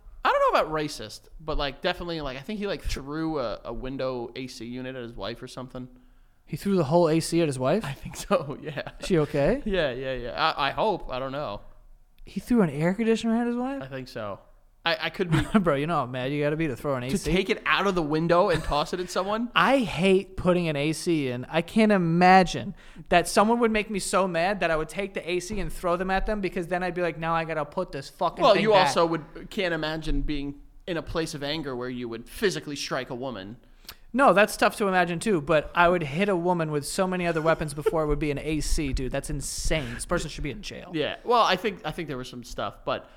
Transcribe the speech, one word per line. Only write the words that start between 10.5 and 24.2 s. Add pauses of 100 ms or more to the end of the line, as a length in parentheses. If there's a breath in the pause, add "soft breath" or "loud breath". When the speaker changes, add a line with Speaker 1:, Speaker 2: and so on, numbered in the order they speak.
Speaker 1:
I,
I
hope.
I
don't
know. (640)
Speaker 2:
He
threw
an
air
conditioner
at
his
wife?
Speaker 1:
I
think
so. (440)
I,
I
could
be (100)
Speaker 2:
<laughs>
Bro,
you
know
how
mad
you
gotta
be
to
throw
an
Speaker 1:
to
Speaker 2:
A
C?
Speaker 1:
take
it
out
of
the
window
and
toss
it
at
someone?
<laughs>
Speaker 2:
I
hate
putting
an
A
C
in.
I
can't
imagine (320 loud breath)
that
someone
would
make
me
so